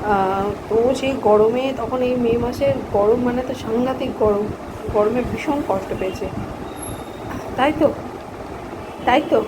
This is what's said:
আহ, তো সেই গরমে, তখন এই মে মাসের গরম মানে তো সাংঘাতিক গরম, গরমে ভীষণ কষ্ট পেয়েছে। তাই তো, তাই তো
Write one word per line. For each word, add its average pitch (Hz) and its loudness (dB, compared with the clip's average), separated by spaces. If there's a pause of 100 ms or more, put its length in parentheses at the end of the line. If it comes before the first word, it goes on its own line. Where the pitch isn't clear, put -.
আহ, 196 2 (180)
তো 233 4
সেই 269 0 (100)
গরমে, 226 6
তখন 247 -2
এই 247 2
মে 240 2
মাসের 262 0 (180)
গরম 214 4
মানে 247 0
তো 175 -4
সাংঘাতিক 247 -2
গরম, 208 2 (480)
গরমে 220 2
ভীষণ 285 -2
কষ্ট 190 -2
পেয়েছে। 190 -4 (1300)
তাই 277 4
তো, 262 4 (1120)
তাই 254 4
তো 233 4